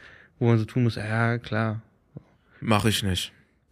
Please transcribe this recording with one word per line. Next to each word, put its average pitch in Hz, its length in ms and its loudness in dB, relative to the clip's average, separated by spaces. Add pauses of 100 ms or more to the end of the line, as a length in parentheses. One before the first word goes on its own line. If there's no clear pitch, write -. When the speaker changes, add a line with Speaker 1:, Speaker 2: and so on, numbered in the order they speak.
(400)
Speaker 1:
wo 120 80 2
man 117 100 6
so 110 80 0
tun 127 180 0
muss, 117 120 2
ja, 113 420 -2
klar. 110 440 -4 (800)
Speaker 2:
Mach 107 240 2
ich 104 180 0
nicht. 92 300 -4 (380)